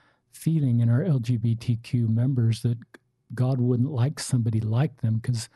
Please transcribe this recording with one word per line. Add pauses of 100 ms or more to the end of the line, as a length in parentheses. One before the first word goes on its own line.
(320)
feeling
in
our
L
G
B
T
Q
members
that (560)
God
wouldn't
like
somebody
like
them,
'cause